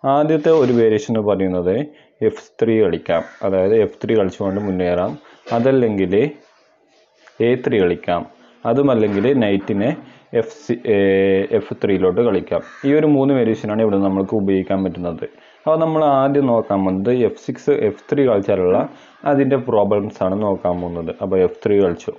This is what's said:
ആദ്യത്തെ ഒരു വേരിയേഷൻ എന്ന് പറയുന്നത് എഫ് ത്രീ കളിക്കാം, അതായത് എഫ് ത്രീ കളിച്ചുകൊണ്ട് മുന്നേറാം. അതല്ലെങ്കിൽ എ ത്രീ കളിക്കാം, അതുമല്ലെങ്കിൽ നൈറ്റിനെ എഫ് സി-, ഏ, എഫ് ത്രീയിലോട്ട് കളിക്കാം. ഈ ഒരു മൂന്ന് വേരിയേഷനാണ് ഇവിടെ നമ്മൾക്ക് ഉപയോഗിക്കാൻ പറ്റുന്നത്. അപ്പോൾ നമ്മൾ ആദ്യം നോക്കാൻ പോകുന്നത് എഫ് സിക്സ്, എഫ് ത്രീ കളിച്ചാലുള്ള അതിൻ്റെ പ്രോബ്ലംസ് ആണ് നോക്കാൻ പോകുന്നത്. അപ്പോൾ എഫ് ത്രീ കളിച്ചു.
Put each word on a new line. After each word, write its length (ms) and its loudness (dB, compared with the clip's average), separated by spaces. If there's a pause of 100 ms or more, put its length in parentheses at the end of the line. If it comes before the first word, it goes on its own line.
ആദ്യത്തെ 480 2 (100)
ഒരു 120 4
വേരിയേഷൻ 380 2
എന്ന് 160 0
പറയുന്നത് 480 0 (460)
എഫ് 220 -2 (160)
ത്രീ 220 2
കളിക്കാം, 420 0 (200)
അതായത് 320 2
എഫ് 260 0
ത്രീ 180 -2
കളിച്ചുകൊണ്ട് 420 -2
മുന്നേറാം. 520 -2 (380)
അതല്ലെങ്കിൽ 640 0 (1300)
എ 140 2
ത്രീ 240 -2
കളിക്കാം, 440 -2 (420)
അതുമല്ലെങ്കിൽ 600 0 (140)
നൈറ്റിനെ 500 -2 (440)
എഫ് 300 -2
സി-, 240 -4
ഏ, 100 2 (600)
എഫ് 240 -4
ത്രീയിലോട്ട് 400 0
കളിക്കാം. 400 -2 (240)
ഈ 80 2
ഒരു 140 2
മൂന്ന് 260 2
വേരിയേഷനാണ് 480 -2
ഇവിടെ 160 2
നമ്മൾക്ക് 380 -2
ഉപയോഗിക്കാൻ 480 0
പറ്റുന്നത്. 420 -8 (400)
അപ്പോൾ 140 2
നമ്മൾ 220 0 (180)
ആദ്യം 260 2
നോക്കാൻ 380 0
പോകുന്നത് 280 -2 (140)
എഫ് 180 -4
സിക്സ്, 300 -2 (140)
എഫ് 200 -6
ത്രീ 200 0
കളിച്ചാലുള്ള 500 2 (480)
അതിൻ്റെ 320 2
പ്രോബ്ലംസ് 680 -2
ആണ് 180 -2
നോക്കാൻ 380 -2
പോകുന്നത്. 320 -8 (100)
അപ്പോൾ 180 -2
എഫ് 240 0
ത്രീ 160 2
കളിച്ചു. 400 -2